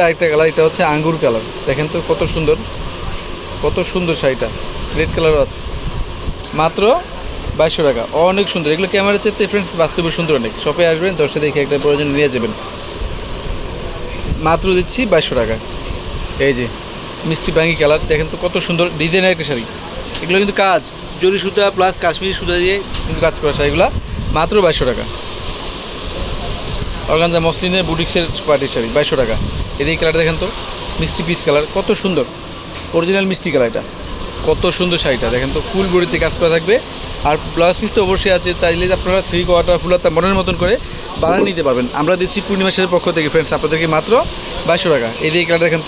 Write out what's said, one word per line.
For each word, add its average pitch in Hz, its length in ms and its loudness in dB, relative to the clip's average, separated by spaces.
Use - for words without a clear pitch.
আরেকটা 165 260 2
কালার, 156 200 4
এটা 160 160 2
হচ্ছে 160 140 0
আঙ্গুর 151 300 2
কালার, 113 200 2
দেখেন 143 260 0
তো 170 40 -2
কত 160 140 0
সুন্দর, 160 220 4
কত 147 140 0
সুন্দর 175 300 0
শাড়িটা, 127 260 0
রেড 156 180 0
কালারও 156 300 4
আছে, - 140 -6
মাত্র 160 200 0
বাইশশো 160 320 2
টাকা। 117 140 2
অনেক 196 260 2
সুন্দর, 160 180 0
এগুলো 175 220 0
ক্যামেরা 202 300 2
চাইতে 208 280 0
ফ্রেন্ডস 202 180 -2
বাস্তবে 165 360 0
সুন্দর 160 220 0
অনেক। 113 140 -4
শপে 156 280 2
আসবেন, 170 200 0
দশটা 143 240 0
দেখে 147 160 0
একটা 139 220 0
প্রয়োজন 147 240 2
নিয়ে 147 160 4
যাবেন, 117 180 0
মাত্র 165 200 4
দিচ্ছি 180 220 0
বাইশশো 160 300 4
টাকা। 113 140 0
এই 143 120 4
যে 120 80 -2
মিষ্টি 160 280 -2
বাঙ্গি 165 240 4
কালার, 147 200 4
দেখেন 156 200 0
তো 165 120 -6
কত 180 120 0
সুন্দর 170 180 2
ডিজাইনের 185 340 4
একটা 165 160 -4
শাড়ি। 120 140 -2
এগুলো 180 200 2
কিন্তু 202 220 0
কাজ, 180 180 4
জরি 190 220 4
সুতা 196 220 2
প্লাস 185 180 2
কাশ্মীরি 180 360 0
সুতা 175 240 -2
দিয়ে 190 120 2
কিন্তু 156 200 -4
কাজ 156 160 2
করা 147 180 2
শাড়িগুলো, 147 280 4
মাত্র 170 180 2
বাইশশো 156 240 2
টাকা। 110 140 -2
অর্গানজা 170 360 2
মসলিনের 180 420 0
বুটিক্সের 165 360 0
পার্টির 139 260 2
শাড়ি, 113 220 -2
বাইশশো 147 260 2
টাকা। 110 140 0
এই 143 60 0
যে 156 80 0
এই 160 60 -2
কালারটা 160 220 2
দেখেন 160 220 2
তো, 180 40 -2
মিষ্টি 165 280 -2
পিচ 170 180 0
কালার, 147 200 4
কত 190 140 0
সুন্দর, 165 240 0
অরিজিনাল 190 340 2
মিষ্টি 180 200 -2
কালার 127 200 4
এটা, 110 120 -4
কত 156 160 2
সুন্দর 175 260 0
শাড়িটা 127 320 0
দেখেন 127 200 0
তো, 156 40 -2
ফুল 190 240 0
বডিতে 175 260 2
কাজ 160 200 0
করা 170 160 4
থাকবে। 165 200 2
আর 147 80 4
ব্লাউজ 170 240 4
পিস 214 160 -2
তো 233 120 2
অবশ্যই 185 300 2
আছে, 180 120 -2
চাইলে 170 320 2
আপনারা 180 260 0
থ্রি 175 100 0
কোয়ার্টার, 170 320 4
ফুল 175 140 0
হাতা 180 200 4
মনের 180 240 2
মতন 185 220 0
করে 180 120 2
বানিয়ে 185 280 2
নিতে 165 180 -2
পারবেন। 123 180 2
আমরা 156 220 2
দিচ্ছি 160 260 -2
পূর্ণিমা 190 280 0
শাড়ির 185 200 0
পক্ষ 170 100 2
থেকে 151 120 2
ফ্রেন্ডস 156 280 2
আপনাদেরকে 156 380 0
মাত্র 156 160 0
বাইশশো 170 280 2
টাকা। 117 160 2
এই 156 60 0
যে 165 100 2
এই 170 60 2
কালারটা 165 200 4
দেখেন 160 200 0